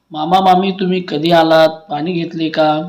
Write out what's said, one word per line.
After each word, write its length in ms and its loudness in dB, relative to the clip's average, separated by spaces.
मामा 300 -2
मामी 300 2
तुम्ही 380 -2
कधी 220 -2
आलात? 380 4
पाणी 440 -8
घेतले 360 -4
का? 400 0